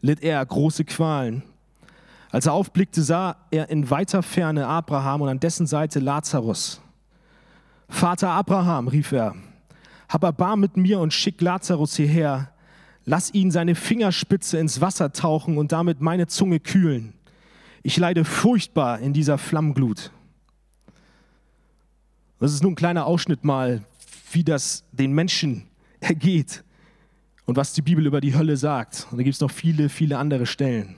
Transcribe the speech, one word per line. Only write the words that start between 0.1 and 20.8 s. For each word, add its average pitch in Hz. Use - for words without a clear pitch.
er 139
große 151
Qualen. 139
Als -
er 151
aufblickte, 180
sah 170
er 156
in 147
weiter 180
Ferne 151
Abraham 147
und 143
an 131
dessen 165
Seite 151
Lazarus. 131
„Vater 180
Abraham“, 175
rief 143
er, 113
„hab -
Erbarm 185
mit 190
mir 185
und 156
schick -
Lazarus 175
hierher. 147
Lass -
ihn 190
seine 170
Fingerspitze 196
ins 151
Wasser 175
tauchen 156
und 151
damit 165
meine 165
Zunge 175
kühlen. 135
Ich -
leide 170
furchtbar 156
in 139
dieser 147
Flammenglut.“ 139